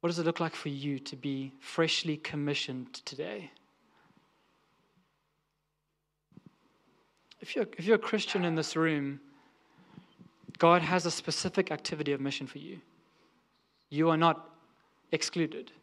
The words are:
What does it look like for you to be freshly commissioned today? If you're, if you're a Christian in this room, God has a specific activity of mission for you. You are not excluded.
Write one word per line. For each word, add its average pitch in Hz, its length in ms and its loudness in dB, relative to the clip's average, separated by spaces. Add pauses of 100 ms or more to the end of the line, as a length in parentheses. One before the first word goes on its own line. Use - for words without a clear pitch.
What 170 80 0
does 170 100 0
it 165 80 2
look 170 140 0
like 165 140 0
for - 140 -6
you 139 300 -2
to 139 180 -10
be 135 440 -4
freshly 160 580 0
commissioned 143 720 -4 (140)
today? 165 440 -8 (4000)
If - 160 -8
you're, 233 80 2 (140)
if 175 80 -4
you're 220 100 6
a - 140 0
Christian 196 340 0
in 165 120 2
this 160 200 -2
room, 143 420 2 (1400)
God 170 240 8
has 170 240 0
a 165 40 0
specific - 640 -2
activity 151 400 -4
of 139 80 -2
mission 139 260 -4
for 135 120 -14
you. 151 200 -14 (1080)
You 156 220 4
are 160 80 4
not 160 320 4 (640)
excluded. - 600 -2 (100)